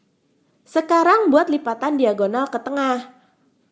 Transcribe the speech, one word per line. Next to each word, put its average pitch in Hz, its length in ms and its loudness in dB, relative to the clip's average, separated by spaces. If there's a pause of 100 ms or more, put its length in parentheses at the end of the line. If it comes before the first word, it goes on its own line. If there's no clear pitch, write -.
(640)
Sekarang 339 640 2
buat 320 240 4
lipatan 285 480 -4
diagonal 214 480 0
ke 233 160 -8
tengah. 262 480 -4 (600)